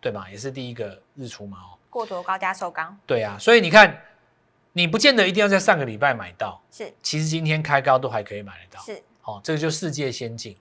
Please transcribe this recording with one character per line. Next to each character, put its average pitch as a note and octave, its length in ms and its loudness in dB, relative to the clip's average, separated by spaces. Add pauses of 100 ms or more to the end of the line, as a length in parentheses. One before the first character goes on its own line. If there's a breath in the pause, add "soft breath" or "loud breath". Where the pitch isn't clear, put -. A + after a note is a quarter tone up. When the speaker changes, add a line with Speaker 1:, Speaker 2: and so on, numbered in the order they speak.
Speaker 1:
对 B2 100 -4
吧？ G2 200 -10
也 G2+ 40 -18
是 A#2 140 -10
第 B2+ 200 -12
一 A#2+ 40 -12
个 G#2 260 -10 (160)
日 C3+ 120 -14
出 G#2+ 180 -16
嘛， G2 120 -16
哦。 F#2 200 -20 (140)
Speaker 2:
过 A#3 120 -6
多 G3 200 -8
高 F#3 120 -4
价 F#3+ 160 -4
收 F#3+ 200 -8
高。 E3 240 -10 (100)
Speaker 1:
对 A#2+ 160 0
啊， G2+ 180 -6
所 A3+ 160 6
以 A3+ 60 8
你 F3 80 -2
看， F#3 320 8 (720)
你 F3 140 2
不 D#3+ 100 0
见 C#4+ 180 4
得 G3+ 120 4
一 F#3+ 40 0
定 F#3 80 -2
要 G#3 80 4
在 G3 120 4
上 G3 180 4
个 C#3+ 80 -2
礼 A2+ 100 -8
拜 C3 200 0
买 F#2+ 160 -12
到， F#2+ 280 -10 (120)
Speaker 2:
是。 - 200 -16 (120)
Speaker 1:
其 - 160 -4
实 D#3 60 -2
今 D#3+ 200 -4
天 D#3 160 0
开 C#3+ 180 2
高 C3 200 4
都 C3 100 -6
还 A2+ 140 -4
可 G#2 120 -14
以 G#2 60 -10
买 G2 120 -18
得 E2+ 220 -20
到。 - 80 -18
Speaker 2:
是。 G3+ 200 -16 (200)
Speaker 1:
哦， G#2 200 -12
这 D#3+ 100 -2
个 D3+ 60 -2
就 D#3+ 100 0
世 D#3 220 -4
界 C3+ 200 -4
先 A#2 240 -10
进。 A2+ 260 -16